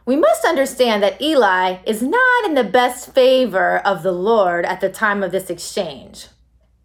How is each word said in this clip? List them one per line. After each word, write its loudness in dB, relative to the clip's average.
we 0
must 2
understand 0
that -2
Eli 2
is -4
not 2
in -2
the 2
best 0
favor 2
of -2
the -2
Lord 0
at -4
the 0
time -2
of -4
this -6
exchange. -10